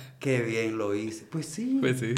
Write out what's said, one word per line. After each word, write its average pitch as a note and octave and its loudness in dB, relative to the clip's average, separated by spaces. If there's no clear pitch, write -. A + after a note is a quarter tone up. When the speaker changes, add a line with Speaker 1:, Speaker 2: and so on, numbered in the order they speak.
Speaker 1:
qué C3 2
bien A2+ 0
lo G2+ 0
hice". G#2+ -4
Pues D#3 -4
sí. B3+ -2
Speaker 2:
Pues B2+ 2
sí. A#2 0